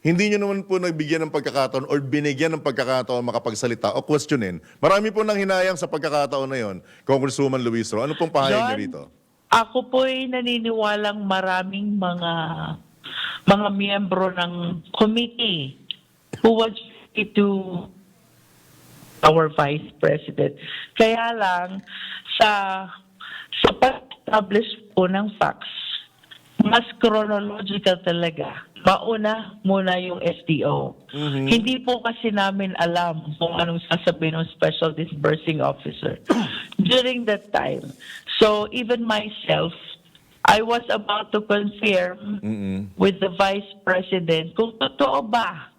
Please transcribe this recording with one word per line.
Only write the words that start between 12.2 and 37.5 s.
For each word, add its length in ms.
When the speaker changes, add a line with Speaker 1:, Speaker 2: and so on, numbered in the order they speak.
Speaker 2:
mga 240
miyembro 560
ng 240
committee 800
who 80
was 160
ready 160
to 480
our 240
Vice 480
President. 560
Kaya 400
lang, 480
sa, 480
sa 80
pag-establish 960
po 160
ng 320
facts, 320
mas 240
chronological 1040
talaga. 640
Mauna 880
muna 320
yung 240
S 240
D 160
O. 320
Speaker 1:
Mm-hmm. 400
Speaker 2:
Hindi 320
po 160
kasi 320
namin 480
alam 560
kung 240
anong 320
sasabihin 480
ng 160
Special 400
Disbursing 640
Officer 560
<clears throat> 300
during 480
that 240